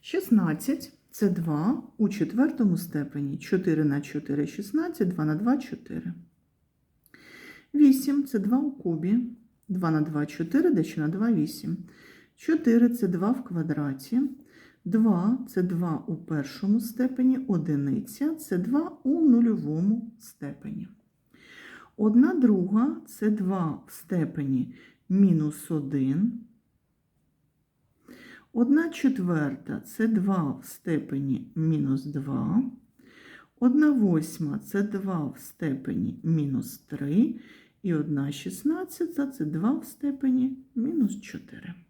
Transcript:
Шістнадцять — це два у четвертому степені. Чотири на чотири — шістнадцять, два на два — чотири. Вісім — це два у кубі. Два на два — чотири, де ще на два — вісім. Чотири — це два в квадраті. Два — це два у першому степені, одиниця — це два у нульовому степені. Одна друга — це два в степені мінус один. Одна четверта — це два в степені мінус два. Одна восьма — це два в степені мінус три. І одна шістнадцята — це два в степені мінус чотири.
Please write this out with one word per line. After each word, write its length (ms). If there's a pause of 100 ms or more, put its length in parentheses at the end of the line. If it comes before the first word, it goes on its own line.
Шістнадцять — 920 (180)
це 180
два 540 (160)
у 100
четвертому 680
степені. 600
Чотири 460
на 160
чотири — 460
шістнадцять, 640
два 160
на 100
два — 240
чотири. 540 (1600)
Вісім — 520
це 120
два 200
у 120
кубі. 480 (500)
Два 220
на 100
два — 260
чотири, 440
де 140
ще 160
на 80
два — 240
вісім. 440 (600)
Чотири — 520
це 200
два 220
в 140
квадраті. 760 (640)
Два — 540 (100)
це 140
два 440
у 100
першому 640
степені, 580 (100)
одиниця — 840
це 240
два 440
у 180
нульовому 1000
степені. 720 (1080)
Одна 380
друга — 640 (100)
це 240
два 560
в 60
степені 840 (340)
мінус 600
один. 720 (2000)
Одна 360
четверта — 960
це 220
два 540
в 20
степені 920
мінус 500
два. 580 (960)
Одна 300
восьма — 760
це 180
два 420
в 140
степені 840
мінус 560
три. 560 (480)
І 120
одна 380
шістнадцята — 920
це 180
два 340
в 60
степені 760 (160)
мінус 460
чотири. 540 (160)